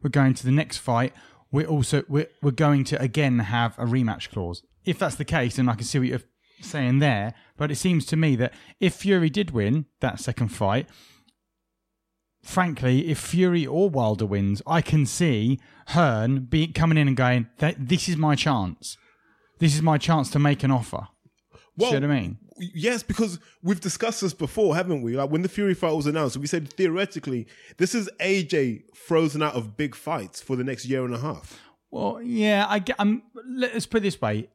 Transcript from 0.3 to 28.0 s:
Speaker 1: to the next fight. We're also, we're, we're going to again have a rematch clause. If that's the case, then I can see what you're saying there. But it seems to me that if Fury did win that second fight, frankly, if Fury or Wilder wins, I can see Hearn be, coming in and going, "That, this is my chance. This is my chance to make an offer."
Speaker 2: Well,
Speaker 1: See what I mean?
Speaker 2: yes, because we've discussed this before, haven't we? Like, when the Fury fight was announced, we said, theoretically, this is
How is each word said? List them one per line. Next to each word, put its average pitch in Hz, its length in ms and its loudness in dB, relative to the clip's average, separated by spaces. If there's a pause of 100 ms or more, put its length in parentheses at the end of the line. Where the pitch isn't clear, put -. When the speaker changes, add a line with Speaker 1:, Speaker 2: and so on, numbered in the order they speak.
Speaker 1:
to - 100 -10
the 127 60 2
next 147 260 0
fight. 123 360 -2 (380)
We're 156 160 0
also, 147 400 0
we're, 151 220 -2 (120)
we're 147 100 2
going 143 340 4
to - 160 -4
again 131 380 2
have 117 380 0
a - 60 -6
rematch 117 460 -2
clause. 87 340 -8 (220)
If 180 140 -2
that's 170 160 -2
the 147 100 -6
case, 127 320 0
then 127 100 2
I 117 80 0
can 110 80 -8
see 143 160 -2
what 127 80 0
you're 127 140 -4 (400)
saying 131 380 0
there. 113 340 2 (240)
But 151 140 -4
it 139 40 -2
seems 170 300 0
to - 100 -2
me 156 220 2
that 120 160 0 (260)
if 180 140 2
Fury 185 360 2
did 170 220 -2
win 120 360 0 (120)
that - 220 -2
second 120 280 -2
fight, 110 380 0 (1500)
frankly, 139 680 0
if 147 100 -2
Fury 175 480 2
or 175 220 2
Wilder 110 360 0
wins, 101 400 0
I 160 160 2
can 151 240 2
see 127 540 0 (280)
Hearn 131 580 2
be, 160 220 0
coming 160 300 2
in 143 120 4
and 123 80 2
going, 123 300 2 (100)
"That, 139 320 -2
this - 180 0
is 175 80 0
my 151 200 2
chance. 104 600 -4 (640)
This 156 160 4
is 156 60 0
my 160 160 4
chance 147 340 0
to 147 80 2
make 143 240 2
an 135 80 2
offer." 117 380 -4 (680)
Speaker 2:
Well, 233 160 2
Speaker 1:
See 143 60 2
what 135 80 0
I - 20 0
mean? 107 300 0 (240)
Speaker 2:
yes, 185 420 -4
because 196 360 -2 (240)
we've 185 160 0
discussed 226 420 -4
this 180 120 -2
before, 160 420 0
haven't 175 260 -2
we? 117 140 -2
Like, 139 140 -2
when 156 120 0
the 185 80 -2
Fury 202 240 0
fight 165 200 0
was 151 120 -2
announced, 147 320 0
we 143 100 -6
said, 151 240 -4
theoretically, 165 760 -2 (300)
this 185 180 0
is 202 140 -2 (100)